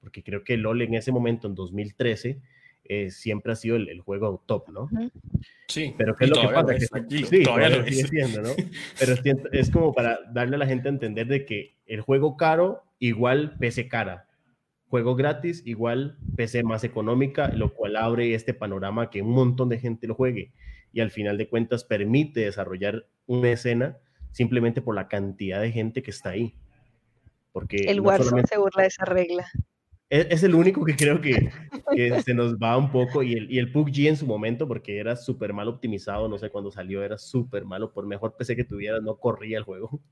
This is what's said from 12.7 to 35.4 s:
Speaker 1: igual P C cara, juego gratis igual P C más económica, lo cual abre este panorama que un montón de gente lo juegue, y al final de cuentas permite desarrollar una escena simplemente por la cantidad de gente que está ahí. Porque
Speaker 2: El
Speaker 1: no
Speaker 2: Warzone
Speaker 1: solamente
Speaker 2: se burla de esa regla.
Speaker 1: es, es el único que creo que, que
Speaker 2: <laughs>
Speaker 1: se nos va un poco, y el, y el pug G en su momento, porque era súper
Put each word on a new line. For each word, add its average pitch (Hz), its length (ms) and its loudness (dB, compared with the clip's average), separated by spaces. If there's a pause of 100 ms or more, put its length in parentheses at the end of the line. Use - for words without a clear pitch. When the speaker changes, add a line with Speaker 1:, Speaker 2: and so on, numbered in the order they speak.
Speaker 1:
igual 123 600 2
P 120 140 0
C 117 160 -6
cara, 95 400 -6 (600)
juego 123 280 0
gratis 147 500 -2
igual 120 500 -2 (200)
P 117 120 -2
C 120 140 0
más 113 220 0
económica, 127 640 0
lo 110 260 0
cual 104 220 -4
abre 117 360 2
este 113 220 -2
panorama 101 560 -4
que 98 100 -6
un 110 120 0
montón 127 360 4
de 120 120 -2
gente 117 260 -4
lo 110 80 -2
juegue, 120 380 -2 (400)
y 113 80 -2
al 110 100 0
final 104 260 -4
de 104 120 -4
cuentas 117 360 -2
permite 117 560 0
desarrollar 101 680 -4 (200)
una 123 240 2
escena 120 480 -2 (320)
simplemente 117 500 2
por 113 140 -4
la 95 140 -6
cantidad 98 520 -4
de 113 120 -2
gente 113 300 -4
que - 100 -12
está - 180 -10
ahí. 113 240 -4 (1000)
Porque 92 240 -6 (120)
Speaker 2:
El 202 100 2
Speaker 1:
no 202 60 -2
Speaker 2:
Warzone 196 240 6
Speaker 1:
solamente 123 260 2
Speaker 2:
se 208 40 2
burla 196 240 2
de 190 60 4
esa 190 160 -4
regla. 180 420 0 (640)
Speaker 1:
es, 160 220 4
es 165 120 4
el 185 120 6
único 180 320 6
que 151 100 2
creo 165 240 4
que, 127 300 2 (440)
que 123 280 2
Speaker 2:
<laughs> - 0 -
Speaker 1:
se 127 100 0
nos 120 240 2
va 113 220 2
un 139 120 2
poco, 131 320 2
y 120 120 0
el, 110 180 -6
y 127 60 2
el 123 140 -2
pug 151 180 2
G 143 180 2
en 151 80 4
su 147 80 -6
momento, 117 420 -2
porque 107 320 -6
era 113 180 -2
súper 120 360 -6